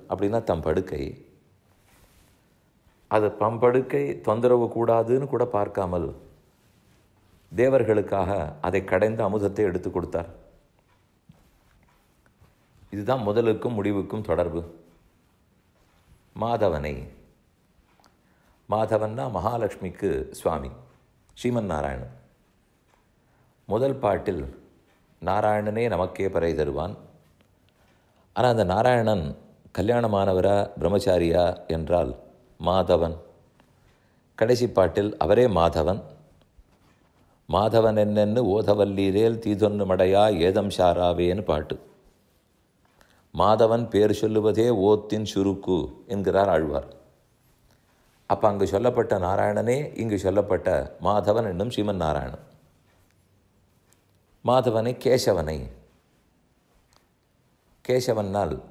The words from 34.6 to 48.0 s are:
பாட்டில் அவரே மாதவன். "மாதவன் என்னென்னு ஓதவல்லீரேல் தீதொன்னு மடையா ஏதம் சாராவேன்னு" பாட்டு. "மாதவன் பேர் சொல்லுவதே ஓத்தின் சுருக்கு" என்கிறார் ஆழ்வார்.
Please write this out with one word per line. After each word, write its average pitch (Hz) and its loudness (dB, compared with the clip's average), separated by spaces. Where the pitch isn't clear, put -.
பாட்டில் 98 0
அவரே 107 4
மாதவன். 85 2
"மாதவன் 110 4
என்னென்னு 104 2
ஓதவல்லீரேல் 101 2
தீதொன்னு 104 0
மடையா 95 4
ஏதம் 95 2
சாராவேன்னு" 87 2
பாட்டு. 76 -4
"மாதவன் 117 4
பேர் 104 2
சொல்லுவதே 110 2
ஓத்தின் 107 2
சுருக்கு" 92 -2
என்கிறார் 98 0
ஆழ்வார். 78 -2